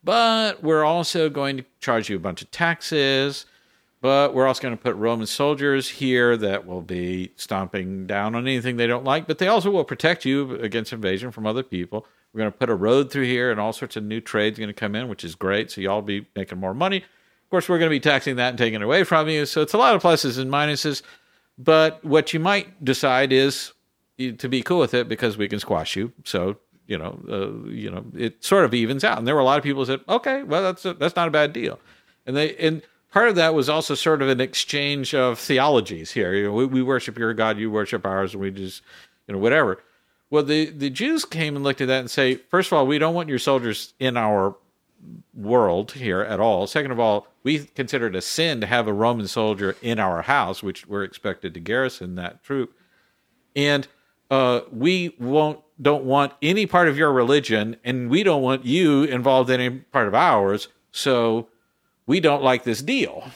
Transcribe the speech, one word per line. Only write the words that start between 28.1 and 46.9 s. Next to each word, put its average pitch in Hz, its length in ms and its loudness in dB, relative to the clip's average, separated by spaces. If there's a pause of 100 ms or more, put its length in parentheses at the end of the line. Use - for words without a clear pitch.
it - 260 -6
sort 190 220 4
of 110 100 2
evens 123 300 -2
out. 220 140 0
And 117 80 -6
there 143 80 0
were 147 60 4
a 131 40 6
lot 139 140 4
of 131 60 -2
people 139 200 -2
who - 80 -4
said, 135 160 -4
"Okay, 262 340 -2
well, 165 200 -2
that's 185 220 -4
a, 180 100 -6
that's 156 220 -2
not 170 120 0
a - 20 -4
bad 151 220 2
deal." - 260 -8 (480)
And 131 100 -6
they, 151 200 0
and 160 260 0 (300)
part 233 160 4
of 202 80 2
that 160 180 4
was 139 140 2
also 151 260 0
sort 151 280 2
of 135 60 2
an 127 120 2
exchange 143 720 -2
of 127 240 2
theologies 123 760 2
here. 95 220 -2
You 101 120 0
know, 101 60 -4
we, 120 140 2
we 131 160 0
worship 123 360 -2
your 113 160 -2
God, 110 240 0
you 110 120 -4
worship 104 360 -4
ours, 95 260 -2
and 98 100 -10
we 98 80 -4
just, 95 320 -12 (460)
you 104 60 -8
know, 98 60 -4
whatever. 117 420 2 (480)
Well, 151 120 2
the, 151 280 0
the 143 200 -6
Jews 262 360 -2
came 156 300 -4
and 139 80 -6
looked 139 180 -2
at 127 60 0
that 131 120 2
and 123 100 -12
say, 131 260 2
"First 180 360 -2
of 160 60 4
all, 131 80 4
we 147 120 0
don't 160 160 0
want 170 140 -4
your 131 100 -2
soldiers 120 600 -2
in 127 160 0
our 101 400 0 (800)
world 107 580 2
here 107 280 -2
at 104 200 -4
all. 101 260 2
Second 139 240 -4